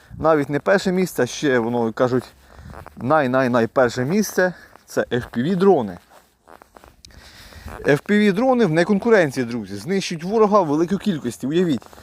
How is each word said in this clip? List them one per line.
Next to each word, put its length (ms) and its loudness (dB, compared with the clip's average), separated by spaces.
навіть 320 2
не 100 -2
перше 320 0
місце, 320 0
а 20 2
ще, 340 0
воно, 340 -2
кажуть, 300 0
най-най-найперше 1080 2
місце, 480 -2
це 160 -6
F 300 -4
P 120 -4
V-дрони. 540 2
F 180 2
P 80 -4
V-дрони 540 2
в 60 0
неконкуренції, 720 2
друзі, 300 -8
знищують 480 -6
ворога 380 2
в 60 0
великій 300 -2
кількості. 500 -6
Уявіть, 360 0